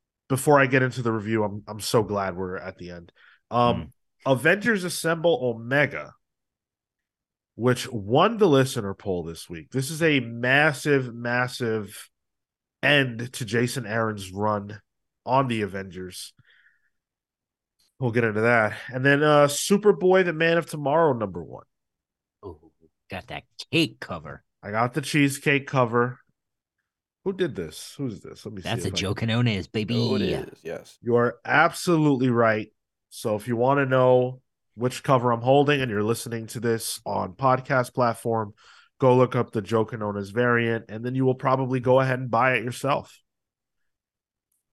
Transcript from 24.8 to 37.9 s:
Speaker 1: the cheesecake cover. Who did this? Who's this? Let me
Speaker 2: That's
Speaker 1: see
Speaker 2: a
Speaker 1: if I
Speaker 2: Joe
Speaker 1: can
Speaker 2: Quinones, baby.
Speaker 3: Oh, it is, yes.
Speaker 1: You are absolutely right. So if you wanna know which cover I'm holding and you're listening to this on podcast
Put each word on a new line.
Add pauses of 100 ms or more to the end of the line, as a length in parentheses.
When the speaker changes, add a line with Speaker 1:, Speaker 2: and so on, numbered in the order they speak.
Speaker 1:
the
cheesecake
cover. (1080)
Who
did
this?
Who's
this?
Let
me
Speaker 2:
That's
Speaker 1:
see
Speaker 2:
a
Speaker 1:
if
I
Speaker 2:
Joe
Speaker 1:
can
Speaker 2:
Quinones,
baby.
Speaker 3:
Oh,
it
is,
yes.
Speaker 1:
You
are
absolutely
right. (380)
So
if
you
wanna
know (340)
which
cover
I'm
holding
and
you're
listening
to
this
on
podcast